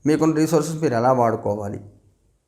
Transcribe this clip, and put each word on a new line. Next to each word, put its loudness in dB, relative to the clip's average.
మీకున్న 2
రిసోర్సెస్ 0
మీరు 0
ఎలా 2
వాడుకోవాలి, -2